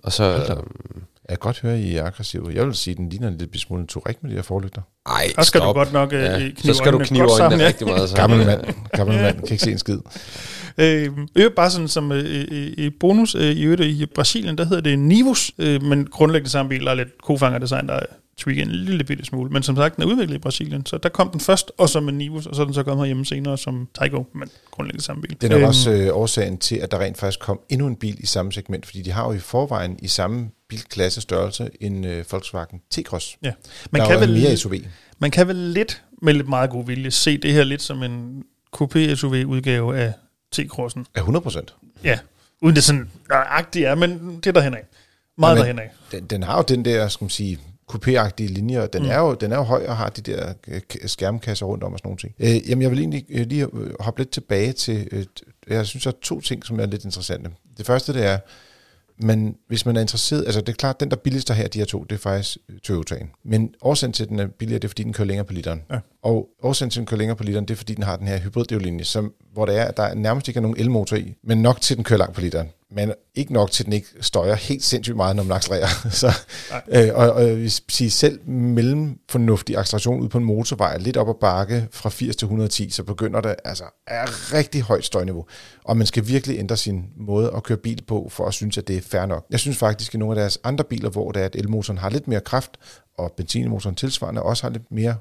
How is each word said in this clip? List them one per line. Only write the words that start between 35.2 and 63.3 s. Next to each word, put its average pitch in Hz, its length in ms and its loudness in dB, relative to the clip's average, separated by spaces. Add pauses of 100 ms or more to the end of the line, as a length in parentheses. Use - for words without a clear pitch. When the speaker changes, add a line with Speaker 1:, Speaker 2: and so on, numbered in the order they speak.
Speaker 3:
kan 180 160 6
vel 185 80 -2
lidt, 175 460 -2 (200)
med 156 120 6
lidt 143 160 2
meget 131 200 2
god 120 160 -6
vilje, 127 260 -6
se 147 260 2
det 147 160 2
her 147 100 6
lidt 139 180 -2
som 131 220 -6
en 123 400 -8 (320)
coupé 151 400 2
S 131 80 -4
U 139 60 0
V-udgave 131 680 0
af 117 160 0 (420)
T-Crossen. 127 480 -6 (120)
Speaker 2:
Ja, - 60 -2
hundrede 127 220 0
procent. - 320 -8 (280)
Speaker 3:
Ja. 123 160 2 (420)
Uden 160 140 8
det 143 80 8
sådan 135 260 4 (200)
nøjagtigt 143 560 2
er, 135 100 4
men 175 400 0
det 170 120 -4
er 196 40 2
derhen 143 220 6
af. 110 100 -12 (540)
Meget 160 180 6
Speaker 2:
Ja, - 0 -
men 113 60 6
Speaker 3:
derhen 120 180 2
af. 110 100 -12 (220)
Speaker 2:
den, 92 140 -10
den 95 180 -4
har 117 140 2
jo - 100 6
den 123 180 2
der, 113 220 2
skal - 180 -6
man 98 40 -6
sige, 95 300 -4 (320)
coupé-agtige 110 560 0
linje, 110 340 -2
og 104 120 -4
den 90 100 -2
Speaker 3:
Mm. 139 60 0
Speaker 2:
er 127 100 2
jo, 160 140 4
den 107 180 -4
er 120 40 -2
jo 139 80 0
høj 123 240 0
og 113 100 -4
har 107 120 -2
de 107 120 -12
der, 107 320 -6 (140)
øh, - 140 -8 (120)
k-, - 140 -12
skærmkasser 104 580 -4
rundt 101 180 -6
om 95 100 -8
og 95 60 -12
sådan - 80 -12
nogle 98 100 -8
ting. 95 220 -12
Øh, 113 300 2
jamen, 127 120 2
jeg 131 100 4
vil 131 80 0
egentlig, 147 300 -4
øh, 117 180 -2
lige, 143 260 -2
øh, 113 160 -8 (100)
hoppe 110 200 -4
lidt 110 100 -4
tilbage 104 440 -2
til, 107 380 -4
øh, 101 140 -6 (440)
jeg 110 180 0
synes, 127 160 -8
der 131 80 -2
er - 120 -6
to - 180 -6
ting, - 240 -6
som 110 140 -6
er 107 60 0
lidt 101 200 -6
interessante. 92 440 -8 (280)
Det 107 80 -10
første, 131 280 0
det 123 120 0
er, 98 120 2 (840)
men 110 340 2 (120)
hvis 113 180 -4
man 117 120 2
er 113 40 2
interesseret, 120 440 0
altså 107 160 0
det 101 80 -6
er 120 80 -4
klart, 135 220 -2
den 143 120 -2
der - 40 0
billigste 127 380 -2
her, 107 140 0
de 104 120 -8
her 104 60 0
to, - 180 -6
det 104 120 -6
er 98 40 -6
faktisk, 98 380 -4 (120)
øh, 95 100 -20
Toyotaen. 78 500 -6 (160)